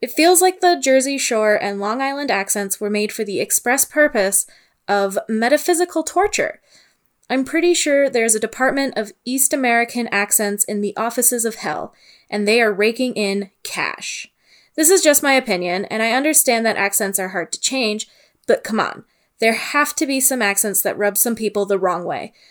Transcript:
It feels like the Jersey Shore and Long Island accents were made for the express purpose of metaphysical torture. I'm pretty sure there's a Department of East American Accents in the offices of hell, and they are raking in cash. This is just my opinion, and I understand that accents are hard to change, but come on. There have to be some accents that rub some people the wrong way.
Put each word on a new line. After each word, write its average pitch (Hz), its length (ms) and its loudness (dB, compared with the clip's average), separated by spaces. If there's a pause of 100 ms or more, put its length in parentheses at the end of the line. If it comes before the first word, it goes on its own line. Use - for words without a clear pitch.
It 254 80 -4
feels 349 320 4
like 370 180 2
the 349 180 4
Jersey 269 380 2
Shore 214 380 0
and 202 260 -4
Long 220 220 -4
Island 277 280 -4
accents 196 500 -2
were 208 100 -4
made 208 220 -2
for 220 120 -6
the 202 160 -4
express - 460 0
purpose 233 580 2 (420)
of 196 400 0
metaphysical 302 760 2
torture. - 580 -2 (680)
I'm 262 140 0
pretty 330 300 2
sure 277 340 2
there's 226 260 2
a 214 60 -2
Department 262 560 -2
of 208 160 -4 (120)
East 254 280 0
American 233 560 0
Accents 202 560 0
in 208 160 -4
the 208 160 -4
offices 233 480 0
of 220 120 -4
hell, - 380 -8 (360)
and 208 180 -2
they 226 100 4
are 220 140 4
raking 226 420 0
in 196 360 -2 (120)
cash. - 680 -8 (480)
This 311 120 2
is 381 140 6
just 285 200 4
my 277 120 2
opinion, 185 520 -2
and 220 160 -4
I 226 100 0
understand 262 520 2
that 220 120 0
accents 196 420 -2
are 185 100 -4
hard 185 240 -6
to - 80 -8
change, 220 480 -2 (380)
but - 180 2
come 208 160 -2
on. - 240 -4 (360)
There 226 120 4
have 285 440 -2
to 311 100 -2
be 269 140 0
some 254 200 0
accents 202 400 0
that - 160 -2
rub 202 220 0
some 233 160 0
people 208 320 -2
the 196 120 2
wrong 180 260 0
way. 160 280 -8 (180)